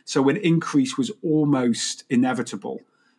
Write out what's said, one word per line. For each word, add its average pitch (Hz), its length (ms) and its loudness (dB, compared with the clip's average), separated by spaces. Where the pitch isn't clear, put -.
So 139 240 0
an 147 100 2
increase 160 600 0
was 131 140 -2
almost 143 880 0
inevitable. 123 720 -2